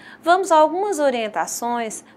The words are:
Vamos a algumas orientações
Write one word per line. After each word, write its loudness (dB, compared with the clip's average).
Vamos 2
a 6
algumas 2
orientações -4